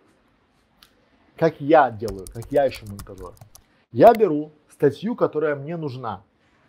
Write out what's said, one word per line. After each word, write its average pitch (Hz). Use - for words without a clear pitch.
как 160
я 143
делаю, 101
как -
я 139
ищу 113
монтажёра. 98
Я 165
беру 156
статью, 156
которая 151
мне 143
нужна. 127